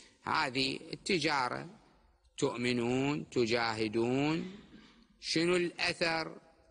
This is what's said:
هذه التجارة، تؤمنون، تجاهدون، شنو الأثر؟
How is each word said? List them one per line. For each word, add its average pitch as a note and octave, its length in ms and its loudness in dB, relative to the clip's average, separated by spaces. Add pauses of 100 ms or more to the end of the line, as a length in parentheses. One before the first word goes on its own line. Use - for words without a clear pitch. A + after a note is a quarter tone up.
(240)
هذه C3+ 560 0 (140)
التجارة، D3 760 0 (680)
تؤمنون، B2 920 0
تجاهدون، A#2+ 1200 2 (680)
شنو E3+ 360 2
الأثر؟ E3 840 -2 (300)